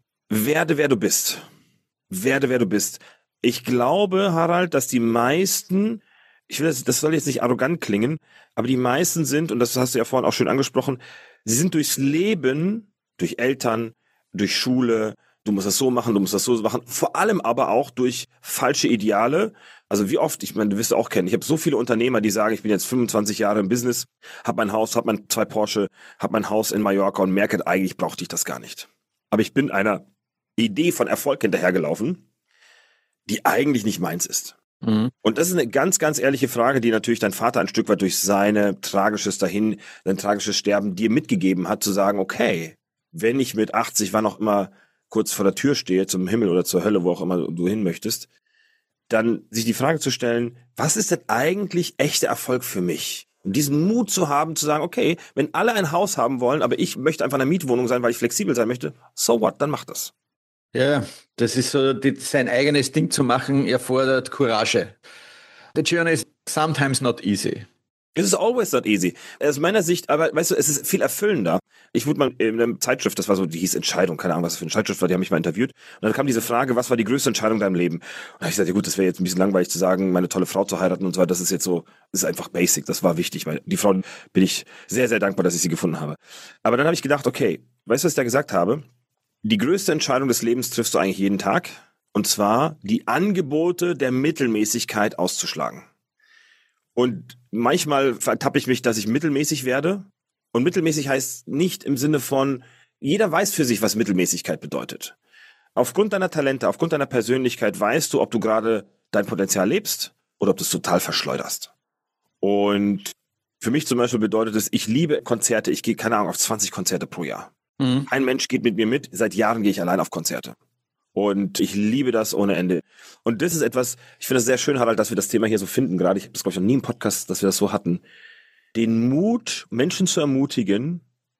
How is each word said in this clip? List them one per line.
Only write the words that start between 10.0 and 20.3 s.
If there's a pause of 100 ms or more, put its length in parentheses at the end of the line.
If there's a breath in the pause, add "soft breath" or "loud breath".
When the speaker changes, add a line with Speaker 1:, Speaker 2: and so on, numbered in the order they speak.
Speaker 1:
vorhin
auch
schön
angesprochen, (440 loud breath)
sie
sind
durchs
Leben, (240)
durch
Eltern, (400)
durch
Schule, (280 soft breath)
du
musst
das
so
machen,
du
musst
das
so
machen,
vor
allem
aber
auch
durch (140)
falsche
Ideale. (340 loud breath)
Also
wie
oft,